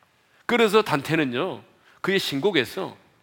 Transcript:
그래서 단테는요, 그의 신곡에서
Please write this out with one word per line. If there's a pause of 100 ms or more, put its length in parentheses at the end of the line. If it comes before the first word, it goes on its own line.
(460)
그래서
단테는요, (380)
그의
신곡에서 (260)